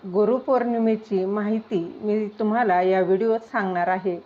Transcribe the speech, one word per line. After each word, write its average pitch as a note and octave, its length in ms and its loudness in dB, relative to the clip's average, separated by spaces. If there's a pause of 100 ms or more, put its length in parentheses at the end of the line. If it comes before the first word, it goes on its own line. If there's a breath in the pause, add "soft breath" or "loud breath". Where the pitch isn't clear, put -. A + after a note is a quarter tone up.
(140)
गुरुपौर्णिमेची A3+ 1120 0
माहिती G#3 760 -4
मी G#3+ 240 -2 (120)
तुम्हाला G#3+ 420 2
या F#3+ 200 4
व्हिडिओत G#3 380 2
सांगणार F#3 480 -2
आहे. F#3 380 -2